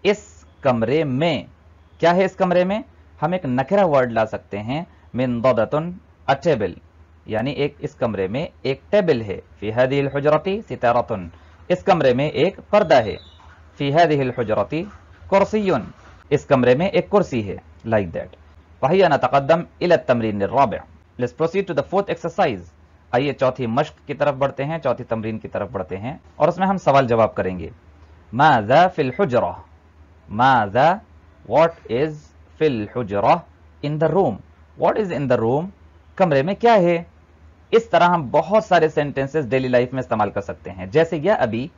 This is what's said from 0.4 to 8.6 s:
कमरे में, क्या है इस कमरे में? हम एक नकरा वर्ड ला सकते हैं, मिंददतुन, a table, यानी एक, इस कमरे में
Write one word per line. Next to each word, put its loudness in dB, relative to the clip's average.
कमरे 0
में, -2
क्या 4
है 2
इस -4
कमरे 2
में? -4
हम -2
एक -6
नकरा 0
वर्ड 2
ला 0
सकते -10
हैं, -6
मिंददतुन, -2
a 4
table, -2
यानी -4
एक, -4
इस -10
कमरे -4
में -6